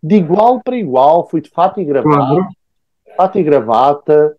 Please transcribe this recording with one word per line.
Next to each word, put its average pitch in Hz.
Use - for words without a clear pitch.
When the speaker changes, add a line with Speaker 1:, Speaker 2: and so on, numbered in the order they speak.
Speaker 1:
de 160
igual 208
para 254
igual, 156
fui 160
de -
fato 190
e 185
gravata, 143
Speaker 2:
Claro. 190
Speaker 1:
fato 190
e 190
gravata 143